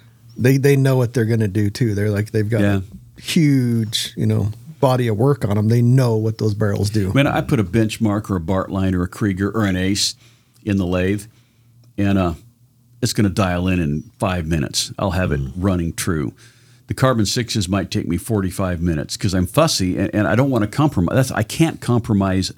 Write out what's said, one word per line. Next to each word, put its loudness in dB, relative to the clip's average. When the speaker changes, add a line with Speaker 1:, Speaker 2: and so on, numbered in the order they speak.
Speaker 1:
They, 4
they 4
know 4
what 0
they're 0
gonna 2
do 0
too. -2
They're 0
like, -2
they've 0
got 2
Speaker 2:
Yeah. 2
Speaker 1:
a -20
huge, 0
you 0
know, 0
body 2
of 0
work 2
on 0
'em. 2
They 4
know 4
what -2
those 0
barrels -2
do. -2
Speaker 2:
I -2
mean, 2
I -2
put 0
a 0
Benchmark -2
or 0
a -4
Bartline -2
or 0
a -2
Krieger -2
or 0
an 0
Ace -2
in 0
the 0
lathe, 0
and, 2
uh, 0
it's 0
gonna 2
dial 0
in 2
in -2
five -2
minutes. -2
I'll 0
have 0
it 0
Speaker 3:
Mm. -4
Speaker 2:
running 0
true. -4
The -6
carbon 2
sixes -2
might -2
take -4
me 0
forty-five -2
minutes -2
'cause -2
I'm 2
fussy 0
and, -2
and 0
I 2
don't 2
wanna 0
compromise. 0
That's, 0
I 0
can't -2
compromise 0